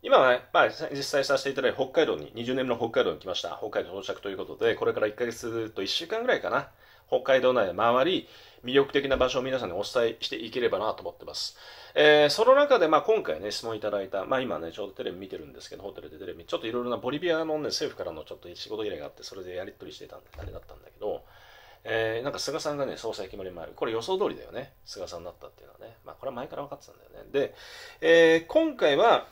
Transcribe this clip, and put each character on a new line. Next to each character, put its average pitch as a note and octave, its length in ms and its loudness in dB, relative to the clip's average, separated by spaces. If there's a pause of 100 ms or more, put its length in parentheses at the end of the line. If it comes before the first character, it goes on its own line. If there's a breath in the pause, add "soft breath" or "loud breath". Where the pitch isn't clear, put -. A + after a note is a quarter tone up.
今 B3 180 6
は C3 120 8
ね、 B2 120 2 (100)
ま E3+ 80 6
あ、 B2 80 6
実 D3 340 -6
際 C#3 220 0
さ C3+ 140 2
せ - 40 -2
て C#3 80 -4
い C3 60 -6
た C#3 60 -2
だ A#2+ 80 4
い - 20 -4
た - 40 -6
北 C3+ 120 -2
海 D#3+ 180 2
道 G#2 80 0
に、 D2+ 180 -10
二 A#2 120 -8
十 B2+ 100 -2
年 C3 140 -2
目 B2 40 0
の A2+ 60 -2
北 B2 220 0
海 A#2+ 40 4
道 F#2 80 0
に D#2 60 -8
来 - 80 -14
ま F2+ 80 -4
し - 80 -6
た。 E2+ 180 -8
北 G#2 200 -4
海 - 20 -4
道 F2 80 -8
到 F#2+ 140 -10
着 - 180 -8
と G2+ 60 -8
い G2 60 -8
う - 20 -10
こ F#2 80 -8
と F2+ 200 -8
で、 A#2 120 4
こ - 80 -4
れ A#2 80 2
か A2 80 -2
ら G#2+ 80 2
一 G#2 60 -6
ヶ B2 120 -4
月 A2+ 440 -6
と G2 120 -6
一 F#2+ 80 -4
週 - 160 -4
間 A3+ 160 -4
ぐ B3 60 -2
ら G3+ 80 4
い - 40 -4
か F2+ 100 -4
な。 B2 180 -2 (400 soft breath)
北 B2+ 140 0
海 C3+ 180 4
道 B2+ 120 4
内 G2+ 220 2
回 A#2 300 4
り、 F3 240 -2 (360 loud breath)
魅 B2+ 100 -4
力 C#3 180 6
的 C#3 160 0
な C3+ 80 2
場 B2+ 120 4
所 C3 120 -2
を - 20 -6
皆 C3 160 -2
さ A#2+ 80 -4
ん F2+ 40 -6
に E2+ 40 -8
お G2 80 -4
伝 A#2 280 0
え - 100 -10
し - 80 -6
て - 80 -8
い A2 160 -10
け B2+ 80 -2
れ A#2 80 2
ば G2 100 2
な G#2+ 160 0
と - 80 -12
思 F2 80 -8
っ - 60 -20
て - 80 -20
ま - 100 -14
す。 - 240 -8 (380 loud breath)
え D3+ 300 8
ー、 D3 40 4
そ G#3+ 140 2
の B3+ 100 8
中 C#4+ 240 6
で、 F3 80 4
ま D#3 120 6
あ、 - 40 2
今 A3 220 2
回 D#2 160 -4
ね、 G#2 100 -6
質 - 160 -8
問 A2+ 100 -6
い G#2 40 -8
た G#2+ 100 -4
だ G2+ 140 -2
い F#2 40 -12
た、 F#2+ 160 -4
ま C3 120 -2
あ、 B2+ 40 0
今 G2 200 -6
ね、 E2 100 -8
ち - 80 -16
ょ G#2 60 -6
う - 20 -10
ど F#2+ 60 -14
テ - 100 -12
レ - 80 -6
ビ F2 80 -12
見 F#2+ 80 -12
て F#2 100 -12
る D#2+ 100 -12
ん C2+ 60 -20
で B1+ 80 -18
す - 80 -16
け - 60 -16
ど、 F2+ 80 -18
ホ G2 80 -10
テ F2 120 -16
ル - 80 -16
で - 80 -20
テ F#2+ 80 -12
レ F2 60 -10
ビ、 E2+ 120 -16
ち - 100 -8
ょ E3+ 40 -4
っ - 20 -6
と A2+ 80 -8
い - 20 -6
ろ B2 120 -4
い - 20 -6
ろ B2 60 -6
な A#2 60 -4
ボ A#2+ 140 -6
リ D3 80 -6
ビ E3+ 140 -2
ア D#3+ 120 0
の D#3 140 -4
ね、 D3 120 -6
政 D3 200 -4
府 - 60 -18
か F2 120 -8
ら D#2+ 60 -10
の D#2 80 -12
ち - 80 -16
ょ - 60 -12
っ - 20 -20
と F2 160 -20
仕 - 140 -14
事 G#2+ 160 -6
依 G#2 40 -4
頼 E2 120 -8
が C#2+ 60 -12
あ - 20 -12
っ - 40 -16
て、 - 120 -20
そ - 100 -16
れ F#2+ 80 -14
で F2+ 140 -12
や F#2 80 -8
り G2+ 80 -14
取 E2 180 -18
り D2+ 60 -18
し - 20 -20
て - 80 -18
た - 120 -18
ん - 20 -20
で、 - 60 -20 (120)
あ - 60 -12
れ - 80 -12
だ - 60 -14
っ - 60 -16
た - 100 -20
ん - 60 -20
だ - 120 -20
け - 80 -20
ど、 G2+ 240 -6 (640 loud breath)
え A2+ 320 -2
ー、 B2+ 40 -10
な C#3+ 60 -4
ん - 20 -10
か - 80 -8
菅 C#3+ 180 -4
さ D3+ 140 -4
ん C#3+ 60 -6
が C#3 60 -2
ね、 G2+ 120 -6
総 A2 180 -6
裁 G2 120 -8
決 G#2 100 -14
ま F#2+ 80 -10
り F2+ 80 -10
前、 E2+ 160 -12
こ G#2+ 180 -6
れ A#2 60 -4
予 A2+ 100 -4
想 F#3 160 -2
通 G3 100 0
り - 80 -6
だ - 60 -16
よ - 80 -18
ね。 - 220 -12 (120)
菅 F#2 220 -12
さ F2 120 -12
ん - 20 -
に E2+ 40 -16
な F2 60 -12
っ E2+ 100 -20
た D2 60 -20
っ - 60 -20
て - 100 -20
い - 40 -20
う - 20 -20
の - 60 -20
は - 40 -20
ね。 A2+ 260 -20
ま - 100 -16
あ、 - 40 -
こ B2+ 80 -10
れ C3+ 40 -6
は B2+ 40 -14
前 B2 140 -10
か - 80 -14
ら C#3+ 80 -10
分 C#3 60 -16
か D3 40 -12
っ C#3 60 -20
て - 60 -20
た - 60 -20
ん - 60 -20
だ - 60 -20
よ - 60 -20
ね。 - 200 -20
で、 C3+ 240 0 (460 loud breath)
え E3 380 8
ー、 E3 80 -4
今 D#4 300 2
回 D#3 200 4
は F#3 340 6